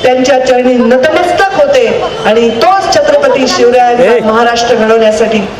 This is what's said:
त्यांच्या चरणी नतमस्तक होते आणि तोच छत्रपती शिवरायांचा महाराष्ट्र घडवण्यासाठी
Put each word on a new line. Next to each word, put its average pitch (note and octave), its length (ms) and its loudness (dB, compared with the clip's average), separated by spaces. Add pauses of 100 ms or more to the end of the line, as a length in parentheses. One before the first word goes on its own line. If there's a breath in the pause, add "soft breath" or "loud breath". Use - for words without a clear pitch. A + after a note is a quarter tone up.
त्यांच्या B3+ 420 0
चरणी B3+ 280 0
नतमस्तक D#4 800 0
होते C4+ 500 0 (220)
आणि A3+ 240 0
तोच F4 460 0
छत्रपती C#4+ 520 0
शिवरायांचा A#3+ 800 2
महाराष्ट्र A#3 480 -2
घडवण्यासाठी A3 720 0 (120)